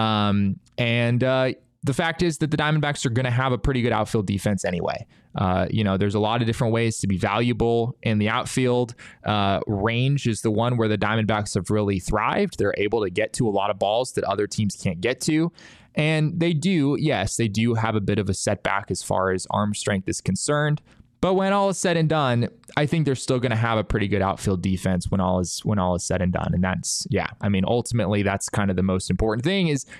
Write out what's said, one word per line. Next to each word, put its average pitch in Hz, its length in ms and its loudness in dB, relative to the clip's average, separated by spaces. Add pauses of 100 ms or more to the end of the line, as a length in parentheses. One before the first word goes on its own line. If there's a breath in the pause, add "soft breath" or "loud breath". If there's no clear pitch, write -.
Um, 104 560 2 (200)
and, 120 440 2
uh, 131 300 2 (300)
the 135 120 0
fact 165 280 0
is 170 160 0
that 156 120 0
the 151 80 0
Diamondbacks 151 480 0
are 135 40 0
gonna 127 200 0
have 127 220 2
a 123 60 0
pretty 131 220 0
good 117 120 2
outfield 107 340 0
defense 101 400 0
anyway. 90 400 -4 (280 soft breath)
Uh, 92 360 0
you 107 140 0
know, 98 120 2
there's 101 180 0
a 107 40 2
lot 107 240 0
of 117 40 0
different 113 280 0
ways 113 240 0
to - 80 -4
be 98 100 2
valuable 117 840 0
in 110 160 0
the 104 100 2
outfield. 123 640 0 (300 loud breath)
Uh, 101 420 0
range 117 600 0
is 113 160 -2
the 113 80 2
one 117 260 0
where 113 120 2
the 107 100 2
Diamondbacks 107 560 0
have 92 160 -2
really 104 280 0
thrived. 120 600 -2
They're 101 180 0
able 107 260 0
to 95 80 -2
get 104 240 -2
to 120 140 0
a 104 40 0
lot 98 180 0
of 101 80 -4
balls 110 340 0
that - 120 -2
other 101 220 0
teams - 300 -2
can't 90 260 -4
get 123 200 -2
to. 160 300 0 (420 loud breath)
And 156 460 0
they 170 140 2
do, 147 440 2
yes, 113 380 0
they 117 120 -4
do 113 260 0
have 110 200 0
a 107 60 2
bit 101 180 0
of 98 120 -2
a 95 40 0
setback 98 560 -4
as 95 120 -6
far 95 300 0
as 92 180 -4
arm 104 240 0
strength 101 340 -2
is - 140 -4
concerned. 147 580 0 (420 loud breath)
But 180 120 2
when 190 180 2
all 202 160 2
is 185 80 -2
said 175 220 2
and 160 100 4
done, 147 400 2 (300)
I 147 80 2
think 160 180 2
they're 135 100 2
still 127 240 -2
gonna 120 160 0
have 113 220 2
a 107 80 0
pretty 107 240 0
good 101 140 2
outfield 95 400 0
defense 92 480 0
when 98 100 0
all 92 180 2
is, 90 280 -4
when 107 120 0
all 90 160 2
is 85 80 -2
said 92 200 -2
and 90 100 2
done. 82 220 -2
And 87 100 2
that's, - 460 -4
yeah, 90 160 0 (160)
I 104 80 0
mean, 98 160 2
ultimately, 107 560 0
that's 98 260 -2
kind 101 220 0
of 92 60 0
the 92 60 0
most - 280 0
important 110 340 0
thing 185 240 2
is 143 160 0 (160 loud breath)